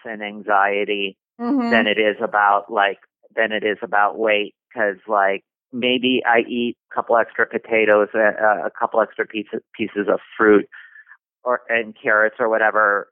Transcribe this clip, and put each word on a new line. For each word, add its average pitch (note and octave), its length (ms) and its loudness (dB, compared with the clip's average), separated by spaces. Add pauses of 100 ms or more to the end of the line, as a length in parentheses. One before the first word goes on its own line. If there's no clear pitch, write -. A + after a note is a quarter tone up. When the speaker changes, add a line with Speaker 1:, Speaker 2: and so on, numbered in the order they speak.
Speaker 1:
and A2 180 -10
anxiety G2+ 960 -2 (220)
Speaker 2:
Mm-hmm. A#3+ 320 -2
Speaker 1:
than A2 160 2
it - 100 0
is G#2+ 240 2
about, G#2 480 0
like, G2 280 0 (360)
than A2+ 160 0
it G#2+ 140 -4
is G#2 180 -2
about G2 340 0
weight. G#2 380 -2 (180)
'Cause, G#2 260 -4 (100)
like, G2 340 0 (300)
maybe B2 520 -2
I A#2 220 2
eat A#2+ 300 -4 (160)
a - 20 -20
couple A#2 220 0
extra A2+ 280 -2
potatoes, G#2+ 720 2
a, G#2+ 520 2
a - 120 -4
couple A2+ 220 0
extra G#2 260 -4
pieces, A2 340 -8 (160)
pieces G2+ 320 -4
of F#2+ 120 0 (180)
fruit G#2+ 300 6 (720)
or, B2 260 -2
and A2+ 320 -4
carrots A2 380 2
or A#2 100 0
whatever, G#2+ 640 2